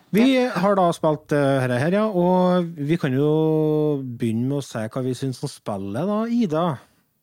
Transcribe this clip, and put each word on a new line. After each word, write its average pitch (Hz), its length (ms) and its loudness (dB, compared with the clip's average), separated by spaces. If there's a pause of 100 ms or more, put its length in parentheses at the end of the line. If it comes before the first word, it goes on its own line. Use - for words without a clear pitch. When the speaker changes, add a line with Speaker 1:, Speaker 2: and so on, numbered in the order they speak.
(120)
Speaker 1:
Vi 247 220 4
Speaker 2:
Ja. 247 160 2
Speaker 1:
har 196 240 2
da 185 160 4
spilt, 156 420 -2
eh, 139 280 2
her, 123 180 0
her, 151 140 0
ja, 208 180 2
og 180 540 2 (100)
vi 151 220 -2
kan 147 160 -2
jo 151 880 0
begynne 120 460 -2
med 143 100 -2
å 135 60 -4
si - 140 -10
hva 110 260 -6
vi 127 100 -2
synes 131 300 -6
om 147 40 -8
spillet 101 560 -8
da, 208 220 -2
Ida. 175 520 -2 (440)